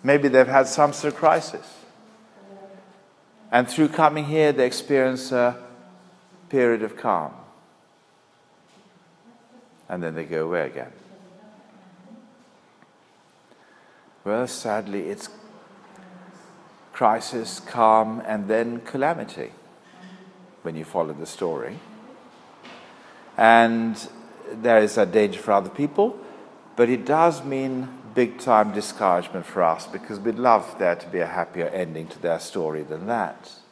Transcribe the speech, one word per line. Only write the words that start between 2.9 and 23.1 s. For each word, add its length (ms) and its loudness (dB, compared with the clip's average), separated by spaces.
And 160 4
through 200 2
coming 360 2
here, 260 4
they 160 4
experience 640 0
a 320 2
period 340 2
of 140 -8
calm. 380 -2
And 140 -8
then 120 -8
they 100 -8
go 220 -4
away 200 -2
again. 260 -12
Well, 220 -2
sadly, 640 -6
it's 180 -10
crisis, 680 0
calm, 680 2
and 200 -4
then 360 -2
calamity, 680 -6
when 140 -10
you 80 -10
follow 280 -4
the 140 -12
story. 520 -6